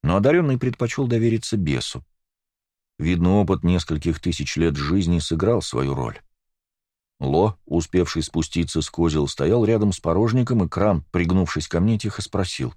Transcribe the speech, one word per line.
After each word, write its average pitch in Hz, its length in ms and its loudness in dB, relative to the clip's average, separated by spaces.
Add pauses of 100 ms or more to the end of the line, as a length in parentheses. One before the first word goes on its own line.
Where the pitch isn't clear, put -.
Но 85 140 2
одаренный 139 420 4
предпочел 123 500 -2
довериться 113 500 0
бесу. 67 460 -2 (920)
Видно, 90 440 4
опыт 92 220 0
нескольких 82 580 0
тысяч 78 340 -4
лет 80 220 0
жизни 85 420 0
сыграл 95 420 0
свою 67 340 -4
роль. 60 240 -6 (1000)
Ло, 80 460 2
успевший 82 580 0
спуститься 80 580 -4
с - 80 -6
козел, 76 380 0
стоял 104 380 0
рядом 107 260 2
с - 80 -6
порожником, 113 640 2
и 80 60 -2
Крам, 95 420 0
пригнувшись 90 560 0
ко 85 120 0
мне, 107 180 2
тихо 104 240 -6
спросил. 104 560 -4